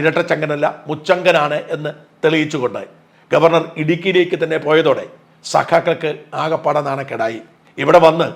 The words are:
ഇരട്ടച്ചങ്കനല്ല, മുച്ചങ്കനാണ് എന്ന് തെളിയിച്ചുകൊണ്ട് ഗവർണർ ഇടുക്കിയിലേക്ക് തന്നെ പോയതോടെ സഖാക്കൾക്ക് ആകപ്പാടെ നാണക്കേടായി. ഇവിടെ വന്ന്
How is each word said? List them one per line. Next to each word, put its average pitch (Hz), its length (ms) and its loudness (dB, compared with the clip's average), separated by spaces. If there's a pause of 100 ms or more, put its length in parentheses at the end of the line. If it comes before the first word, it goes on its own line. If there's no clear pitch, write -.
ഇരട്ടച്ചങ്കനല്ല, 156 680 0 (240)
മുച്ചങ്കനാണ് 156 680 0 (160)
എന്ന് 151 180 -6 (320)
തെളിയിച്ചുകൊണ്ട് 151 580 0 (520)
ഗവർണർ 160 300 4 (180)
ഇടുക്കിയിലേക്ക് 175 600 0
തന്നെ 156 140 -2 (100)
പോയതോടെ 147 380 2 (460)
സഖാക്കൾക്ക് 160 600 0 (320)
ആകപ്പാടെ 156 440 -2
നാണക്കേടായി. 120 520 -6 (380)
ഇവിടെ 156 300 6
വന്ന് 160 280 0